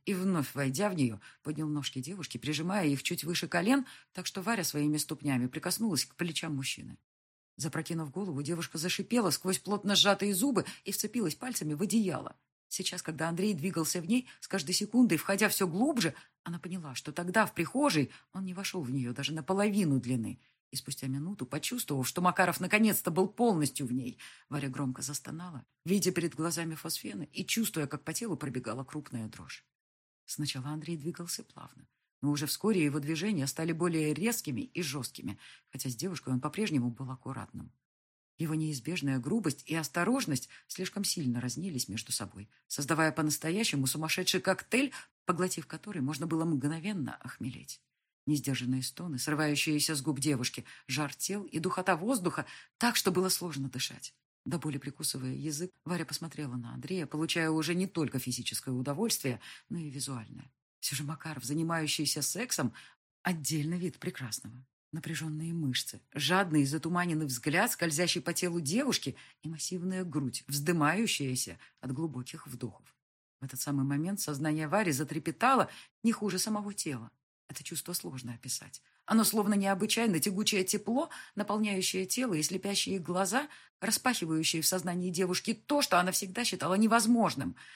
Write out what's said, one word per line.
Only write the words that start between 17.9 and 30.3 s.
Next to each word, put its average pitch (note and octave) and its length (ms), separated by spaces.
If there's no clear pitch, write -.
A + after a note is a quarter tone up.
он F#3+ 120
не F3+ 100
вошел F#3+ 280
в B2 80
нее B2+ 220
даже C#3 200
наполовину F#3+ 680
длины. A2+ 400
И C#3 40
спустя - 300
минуту, C#3 380
почувствовав, D3 640
что - 140
Макаров F3+ 360
наконец-то F#3+ 520
был F#3 180
полностью D#3+ 580
в A#2 60
ней, B2 260
Варя C#3 220
громко C3 320
застонала, D3+ 640
видя F3+ 280
перед E3+ 220
глазами E3 400
фосфены E3+ 560
и F#3 140
чувствуя, F3+ 420
как D3+ 180
по D#3+ 100
телу G#3 240
пробегала B2 440
крупная B2 460
дрожь. - 380
Сначала C#3 460